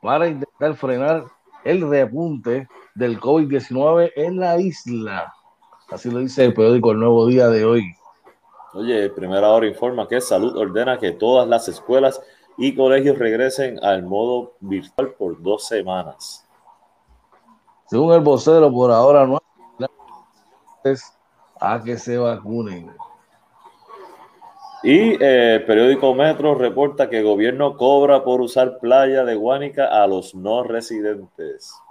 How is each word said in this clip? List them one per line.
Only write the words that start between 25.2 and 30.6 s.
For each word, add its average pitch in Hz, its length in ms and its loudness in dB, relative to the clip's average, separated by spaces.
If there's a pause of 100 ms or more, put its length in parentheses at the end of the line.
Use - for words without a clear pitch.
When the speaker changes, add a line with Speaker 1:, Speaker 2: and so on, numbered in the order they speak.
Speaker 2:
eh, 123 340 4
el 107 100 -2
periódico 127 480 2
Metro 147 420 0
reporta 131 540 -2
que 117 100 -4
el 107 60 0
gobierno 127 520 0
cobra 139 460 4
por 127 180 0
usar 127 380 -2
playa 131 460 2
de 120 100 -2
Guánica 139 520 -2
a 101 200 2
los 95 280 -4
no 107 280 -4